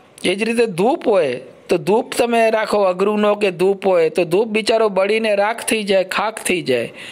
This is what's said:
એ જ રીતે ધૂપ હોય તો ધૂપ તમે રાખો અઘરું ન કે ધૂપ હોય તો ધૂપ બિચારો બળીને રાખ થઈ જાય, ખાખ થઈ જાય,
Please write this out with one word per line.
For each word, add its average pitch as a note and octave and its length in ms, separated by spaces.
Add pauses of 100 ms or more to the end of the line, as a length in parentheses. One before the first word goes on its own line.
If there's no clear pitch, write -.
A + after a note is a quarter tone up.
(240)
એ F3+ 120
જ G3+ 80
રીતે A#3 220
ધૂપ A3 420
હોય D#3+ 340 (280)
તો F#3 80
ધૂપ G3+ 400
તમે A#3 320
રાખો G#3+ 320
અઘરું G3 380
ન G#3 140
કે G3+ 180
ધૂપ F#3+ 360
હોય E3+ 220
તો E3+ 140
ધૂપ F#3 240
બિચારો A3 420
બળીને G#3 460
રાખ G#3 300
થઈ A3 180
જાય, F#3+ 200
ખાખ G#3+ 400
થઈ F3+ 180
જાય, B2 320 (180)